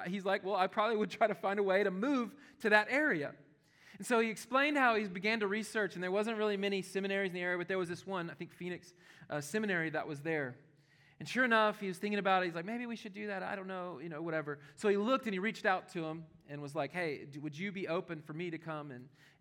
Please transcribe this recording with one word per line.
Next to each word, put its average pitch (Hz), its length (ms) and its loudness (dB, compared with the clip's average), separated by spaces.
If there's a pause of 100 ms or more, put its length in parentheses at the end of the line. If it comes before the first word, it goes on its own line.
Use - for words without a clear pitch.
He's 185 180 -4
like, 196 180 2
"Well, 190 140 0
I 185 100 6
probably 214 300 2
would 208 120 0
try 226 180 4
to 208 80 0
find 196 220 0
a 208 60 2
way 196 200 6
to 196 80 4
move 240 440 0 (240)
to 220 120 0
that 214 180 6
area." 240 440 2 (640)
And 196 80 -12
so 233 140 4
he 226 100 4
explained 269 480 2
how 247 180 6
he 214 100 2
began 202 340 0
to 208 80 2
research, 208 460 0
and 175 100 -4
there 185 80 -2
wasn't 214 260 0
really 208 200 2
many 196 240 0
seminaries 196 480 -2
in 170 60 -6
the 180 60 -4
area, 180 160 0
but 175 120 -4
there 190 80 0
was 180 100 0
this 170 180 -10
one, 180 240 -4
I 139 40 -12
think - 180 -12
Phoenix, 175 420 -10 (360)
uh, 147 100 -2
seminary 175 520 0
that 151 140 -2
was 147 160 -6
there. 143 360 -2 (640)
And 147 100 -10
sure 254 160 2
enough, 214 340 4
he 202 80 -4
was 175 120 -4
thinking 208 200 0
about 190 240 4
it. 180 40 0
He's 165 80 -4
like, 170 100 -6
"Maybe 240 220 -6
we 233 100 -6
should 208 160 -14
do 208 140 -8
that. 196 140 -4
I 185 140 -4
don't 190 120 -8
know," 180 360 -6
you 170 60 -8
know, 151 120 -6
whatever. 156 380 -2 (160)
So 214 140 2
he 202 80 6
looked 262 300 2
and 208 60 0
he 185 60 -2
reached 208 260 -2
out 185 280 2
to 170 100 -4
him 160 220 -6 (240)
and 147 120 -10
was 143 140 -10
like, 139 160 -2
"Hey, 165 400 -4
d-, 147 80 -12
would 143 180 -8
you 196 140 -4
be 180 160 -6
open 170 340 -4
for 156 120 -14
me 170 160 -6
to 160 80 -6
come 151 340 -10
and, 123 160 -14 (340)